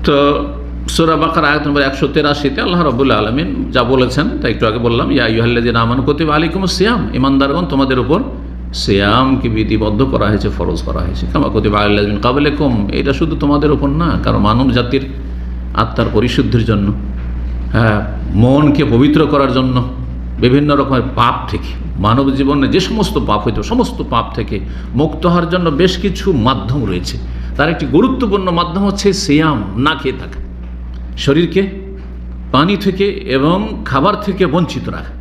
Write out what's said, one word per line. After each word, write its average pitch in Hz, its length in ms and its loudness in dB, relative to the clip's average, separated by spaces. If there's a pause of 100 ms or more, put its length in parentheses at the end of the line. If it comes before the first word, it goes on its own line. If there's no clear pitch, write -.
তো 143 420 2 (440)
সূরা 160 260 2
বাকারা 151 320 0
আয়াত 147 200 0
নম্বর 143 140 0
একশো 139 260 0
তেরাশিতে 147 540 0
আল্লাহ 175 220 0
রাব্বুল 131 280 2
আলামিন 113 600 -2
যা 127 120 2
বলেছেন 127 460 2 (120)
তা - 60 -2
একটু 113 200 0
আগে 110 100 0
বললাম, 120 340 0
"ইয়া 131 140 2
আইয়ুহাল্লাযীনা 117 560 2
আমানু 123 200 0
কুতিবা 147 340 0
আলাইকুমুস 170 380 0
সিয়াম", 220 400 0
ইমানদারগণ 139 520 2
তোমাদের 131 340 0
উপর 151 240 0 (500)
সিয়ামকে 117 760 2
বিধিবদ্ধ 110 540 0
করা 113 240 0
হয়েছে, 104 220 0
ফরজ 82 320 -4
করা 64 180 -4
হয়েছে। - 340 -4
"কামা 143 160 2
কুতিবা 104 300 0
আলাল্লাযীনা 104 340 2
মিন 98 80 -2
ক্বাবলিকুম", 135 720 0
এটা 139 200 0
শুধু 156 260 0
তোমাদের 165 320 2
উপর 139 160 2
না, 147 360 0
কারণ 113 140 0
মানব 113 340 2
জাতির 120 340 0 (680)
আত্মার - 400 0
পরিশুদ্ধির 113 520 2
জন্য, 101 280 2 (800)
হ্যাঁ, 110 300 2 (320)
মনকে 139 520 4
পবিত্র 147 420 4
করার 139 260 2
জন্য 127 360 0 (540)
বিভিন্ন 143 260 4 (100)
রকমের 131 260 0 (140)
পাপ 120 160 4 (160)
থেকে, - 200 -6 (340)
মানব 123 200 4 (120)
জীবনে 139 360 2
যে 185 160 4
সমস্ত 214 260 0 (140)
পাপ 107 160 2
হইতো, 107 160 -2 (100)
সমস্ত 233 280 0 (140)
পাপ 113 120 0 (120)
থেকে 117 180 -4 (440)
মুক্ত 156 320 -2
হওয়ার 170 220 2
জন্য 175 140 0 (140)
বেশ 185 120 4 (100)
কিছু 196 240 -2 (200)
মাধ্যম 127 320 -2 (100)
রয়েছে। 90 260 -4 (420)
তার 151 160 2
একটি 156 120 -4 (100)
গুরুত্বপূর্ণ 202 520 2 (120)
মাধ্যম 175 300 -2
হচ্ছে 196 180 0 (160)
সিয়াম, 147 360 2 (260)
না 156 140 2
খেয়ে 123 220 -4
থাকা, - 180 -10 (840)
শরীরকে 165 360 2 (960)
পানি 175 200 4 (100)
থেকে 190 200 0 (300)
এবং 151 220 2 (320)
খাবার 147 260 2 (100)
থেকে 185 180 0 (100)
বঞ্চিত 156 320 -2 (100)
রাখা। - 260 -10